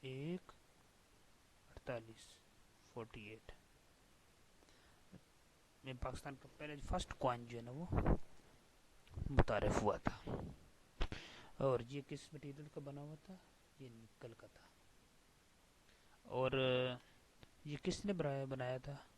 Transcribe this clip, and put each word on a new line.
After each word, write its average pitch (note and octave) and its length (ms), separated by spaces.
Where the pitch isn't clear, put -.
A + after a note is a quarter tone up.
एक C#3 480
अड़तालीस, - 680
फ़ोर्टी A2 360
एट A2 220
में C3 120
पाकिस्तान C3+ 380
का - 140
पहले D3+ 180
फर्स्ट - 360
कॉइन A#2+ 340
जो A#2+ 100
है A#2 60
ना A#2+ 80
वो D#3 180
मुतारिफ G#2+ 500
हुआ G2+ 160
था। - 480
और C3 200
ये C3+ 200
किस C#3 320
मटेरियल D3 340
का D3+ 140
बना C#3+ 200
हुआ D3+ 140
था? - 240
ये B2+ 80
निकल A2+ 440
का A2 140
था। - 240
और C3 300
ये D3 100
किसने F#3 380
बनाया, C#3+ 320
बनाया C3 340
था? C#3 280